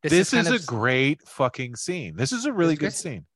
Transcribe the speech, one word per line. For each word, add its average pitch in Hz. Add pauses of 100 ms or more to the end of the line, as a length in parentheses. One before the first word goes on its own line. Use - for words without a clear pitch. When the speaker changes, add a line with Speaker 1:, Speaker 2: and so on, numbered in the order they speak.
Speaker 1:
This 156
Speaker 2:
This 185
Speaker 1:
is -
kind 170
Speaker 2:
is -
Speaker 1:
of 156
Speaker 2:
a -
great 131
fucking 123
scene. 127
This 123
is 240
a 285
really 170
Speaker 1:
It's -
Speaker 2:
good 170
Speaker 1:
great. -
Speaker 2:
scene. 120 (100)